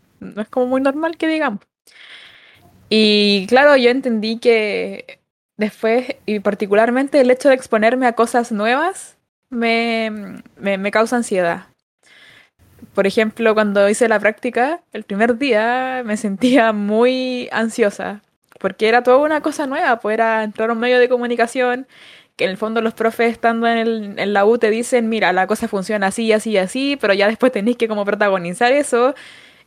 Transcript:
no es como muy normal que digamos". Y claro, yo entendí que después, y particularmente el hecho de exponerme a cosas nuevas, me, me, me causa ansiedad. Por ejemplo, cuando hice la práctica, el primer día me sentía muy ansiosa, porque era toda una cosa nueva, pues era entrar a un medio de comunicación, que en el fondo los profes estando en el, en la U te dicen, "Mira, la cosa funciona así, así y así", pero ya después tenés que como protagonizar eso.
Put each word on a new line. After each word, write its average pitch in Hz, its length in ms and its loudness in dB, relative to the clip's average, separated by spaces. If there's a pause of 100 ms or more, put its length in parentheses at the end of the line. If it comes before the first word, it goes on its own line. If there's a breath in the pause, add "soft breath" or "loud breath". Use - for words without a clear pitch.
(200)
no - 220 -10
es 220 80 -12
como 254 180 -2
muy 262 140 -2
normal 302 360 -2
que 320 100 -4
digamos". 302 340 -4 (1300 loud breath)
Y 208 580 2
claro, 277 300 6
yo 240 120 4
entendí 233 500 -2
que 202 800 -2 (380)
después, 226 580 -2 (100)
y 214 140 -4
particularmente 220 840 2
el 247 100 4
hecho 247 180 2
de 262 60 6
exponerme 247 520 0
a 233 60 0
cosas 233 380 0
nuevas, 254 680 -4 (320)
me, 226 600 -2 (460)
me, 196 200 -2
me 196 140 -4
causa 226 260 0
ansiedad. 185 500 -2 (1300 soft breath)
Por 196 140 2
ejemplo, 220 460 2
cuando 202 360 2
hice 214 180 2
la 220 120 2
práctica, 240 640 -2 (120)
el 220 100 -12
primer 226 340 0
día 254 680 0
me 214 120 -4
sentía 226 560 2
muy 247 800 -2
ansiosa, 214 720 -4 (380)
porque 196 300 -2
era 240 140 2
toda 247 140 4
una 302 240 0
cosa 302 260 -4
nueva, 269 320 -2
pues 214 160 -4
era 226 280 0
entrar 220 260 -4
a 233 40 -2
un 226 60 -4
medio 247 200 2
de 247 100 2
comunicación, 240 800 -2 (480 loud breath)
que - 100 -2
en 190 60 -2
el 185 60 -8
fondo 220 240 -4
los 220 120 -2
profes 226 380 0
estando 233 360 -2
en 233 120 2
el, 226 400 -4
en 202 140 -2
la 202 120 2
U 233 140 4
te 226 100 2
dicen, 233 400 0
"Mira, 202 240 0
la 185 140 0
cosa 220 200 -2
funciona 196 400 -4
así, 226 260 0
así 214 180 0
y 202 60 2
así", 262 440 -2
pero 202 120 2
ya 196 140 2
después 226 240 2
tenés 233 260 -2
que 233 100 0
como 208 180 -4
protagonizar 202 680 0
eso. 269 420 0 (520 loud breath)